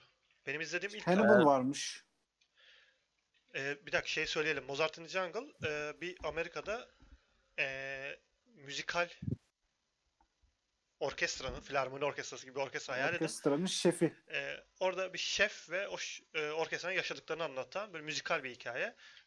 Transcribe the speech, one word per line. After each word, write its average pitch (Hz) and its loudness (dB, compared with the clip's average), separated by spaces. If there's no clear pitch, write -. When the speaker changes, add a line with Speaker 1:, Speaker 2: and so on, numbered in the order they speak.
Speaker 1:
Benim 143 -2
izlediğim 170 -2
ilk 214 -8
Speaker 2:
Hannibal 196 10
Speaker 3:
Evet. 156 10
Speaker 2:
varmış. 139 4
Speaker 1:
E, 143 -4
bir 143 -14
dakika 165 0
şey 151 0
söyleyelim. 151 0
Mozart 143 0
in 165 -12
the 156 -12
Jungle, 185 -4
e, 151 -4
bir 175 -6
Amerika'da, 165 -4
e, 135 -4
müzikal 156 -2
orkestranın, 139 -2
filarmoni 139 -2
orkestrası 135 -4
gibi 131 -14
bir 139 0
orkestra 135 -4
hayal 135 2
edin. 170 0
Speaker 2:
Orkestranın 160 2
şefi. 170 4
Speaker 1:
E, 143 -4
orada 185 0
bir 170 -8
şef - 2
ve 190 -2
o 180 -4
ş-, - -8
e, 151 0
orkestranın 160 0
yaşadıklarını 160 -2
anlatan 156 -4
böyle 160 -8
müzikal 151 0
bir 127 -6
hikaye. 135 -4